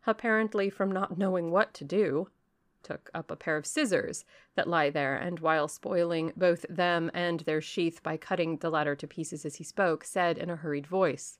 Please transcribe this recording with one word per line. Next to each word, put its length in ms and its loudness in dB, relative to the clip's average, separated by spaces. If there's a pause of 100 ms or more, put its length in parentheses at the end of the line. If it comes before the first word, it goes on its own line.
apparently 600 2
from 240 0
not 240 -2
knowing 340 2
what 240 4
to 80 -12
do, 480 0 (520)
took 320 -12
up 160 -8
a 60 -6
pair 200 -2
of 100 -4
scissors 600 0 (280)
that 140 -2
lie 220 2
there, 260 0
and 240 -6
while 260 2
spoiling 720 -2
both 320 2
them 460 2
and 260 0
their 220 0
sheath 400 -2
by 160 -4
cutting 400 -2
the 120 -2
latter 240 0
to 140 -12
pieces 380 -8
as 100 -8
he 80 -14
spoke, 400 0
said 320 2
in 140 -6
a 60 -4
hurried 300 -4
voice 540 0